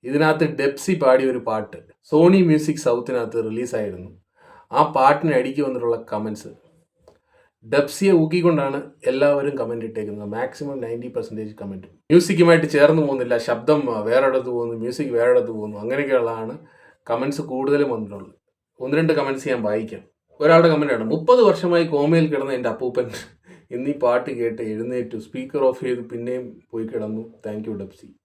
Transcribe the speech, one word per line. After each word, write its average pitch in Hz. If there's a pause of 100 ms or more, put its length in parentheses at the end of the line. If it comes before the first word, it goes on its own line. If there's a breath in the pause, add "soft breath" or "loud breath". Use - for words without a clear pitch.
ഇതിനകത്ത് 151
ഡെപ്സി 151
പാടിയ 131
ഒരു 123
പാട്ട് 107 (320)
സോണി 180
മ്യൂസിക് 156
സൗത്തിനകത്ത് 120
റിലീസായിരുന്നു. 107 (500 soft breath)
ആ 139
പാട്ടിന് 147
അടിക്ക് 131
വന്നിട്ടുള്ള 117
കമന്റ്സ്, 107 (1200 soft breath)
ഡെപ്സിയെ 143
ഊക്കിക്കൊണ്ടാണ് 160 (260)
എല്ലാവരും 143
കമന്റ് 117
ഇട്ടേക്കുന്നത്. 104
മാക്സിമം 131
നയൻറ്റി 120
പെർസെന്റേജ് 110
കമന്റ് 98
മ്യൂസിക്കുമായിട്ട് 170
ചേർന്ന് 156
പോകുന്നില്ല, 127
ശബ്ദം, 123
ആ, -
വേറെ 123
ഇടത്ത് 127
പോകുന്നു, 117
മ്യൂസിക് 123
വേറെ 120
ഇടത്ത് 120
പോകുന്നു, 107
അങ്ങനെയൊക്കെയുള്ളതാണ് 120 (520 soft breath)
കമന്റ്സ് 135
കൂടുതലും 135
വന്നിട്ടുള്ളത്. 101 (480)
ഒന്ന് 135
രണ്ട് 160
കമന്റ്സ് 135
ഞാൻ 123
വായിക്കാം. 107 (300)
ഒരാളുടെ 165
കമന്റ് 151
ആണ്, 110
"മുപ്പത് 165
വർഷമായി 175
കോമയിൽ 156
കിടന്ന 139
എൻ്റെ 123
അപ്പൂപ്പൻ 120 (600 soft breath)
ഇന്ന് 127
ഈ 143
പാട്ട് 120
കേട്ട് 117
എഴുന്നേറ്റു, 113
സ്പീക്കർ 139
ഓഫ് 131
ചെയ്ത് 123
പിന്നെയും 120 (100)
പോയി 113
കിടന്നു. 110 (160)
Thank 107
you 101
ഡെപ്സി." -